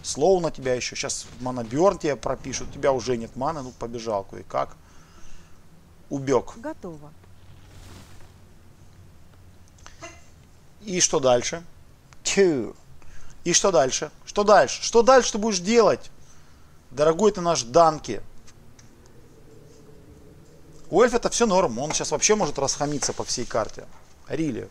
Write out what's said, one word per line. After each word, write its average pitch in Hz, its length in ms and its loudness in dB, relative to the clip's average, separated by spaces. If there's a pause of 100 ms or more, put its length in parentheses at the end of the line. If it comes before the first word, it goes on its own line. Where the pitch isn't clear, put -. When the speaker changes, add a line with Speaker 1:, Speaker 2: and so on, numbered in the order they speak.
Speaker 1:
Слоу 175 380 2
на 156 100 -2
тебя 131 240 -4
еще. - 220 -6
Щас - 300 -8 (140)
Манаберн 127 580 0
тебе 143 180 -2
пропишут. 123 520 -8
У 101 40 -12
тебя 139 200 0
уже 123 240 -2
нет 113 200 -10
маны. 143 260 -6
Ну, 127 80 -12
побежал 113 540 -6
кое-как. - 520 -8 (1300)
Убег. 135 480 -2
Speaker 2:
Готово. 170 540 -14 (3750)
Speaker 1:
И 185 180 -4
что 165 180 2
дальше? 127 460 2 (580)
Тю. 160 540 2 (680)
И 175 80 0
что 196 200 4
дальше? 143 380 2 (140)
Что 208 200 -2
дальше? 185 380 6
Что 233 200 4
дальше 262 300 6
ты 220 60 -4
будешь 202 220 -2
делать? 190 500 2 (840)
Дорогой 160 400 2
ты 185 80 -6
наш 165 240 0
Данки. 135 580 2 (2750)
У 175 140 4
эльфа 240 140 4
это - 120 0
все - 180 2
норм. 180 320 2
Он 151 140 -4
щас 151 200 -2
вообще 180 240 4
может 165 220 -2
расхамиться 143 540 -2
по 110 120 -6
всей 123 200 -4
карте. - 420 -4 (420)
Рили. 127 420 -4